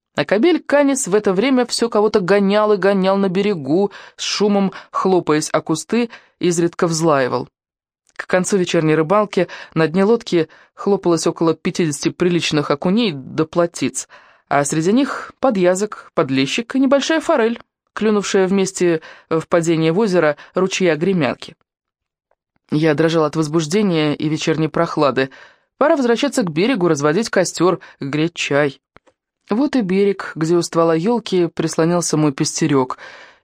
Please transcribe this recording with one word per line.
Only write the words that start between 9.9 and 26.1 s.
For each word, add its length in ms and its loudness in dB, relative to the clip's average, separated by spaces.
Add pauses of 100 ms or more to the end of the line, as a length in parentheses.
лодки 460 0 (240)
хлопалось 520 0
около 280 0
пятидесяти 560 -2
приличных 600 -2
окуней 440 0
да 320 -4
плотиц, 640 -4 (400)
а 160 2
среди 260 0
них 480 -2
подъязок, 720 0
подлещик 640 -2
и 40 2
небольшая 420 2
форель, 400 0 (320)
клюнувшая 540 0
вместе 540 0 (280)
в 180 -2
падении 440 2
в 80 0
озеро 360 2 (180)
ручья 440 0
Гремянки. 580 -2 (1120)
Я 240 2
дрожал 300 2
от 140 -2
возбуждения 760 0
и 140 -4
вечерней 400 -2
прохлады. 640 0 (480)
Пора 180 4
возвращаться 480 0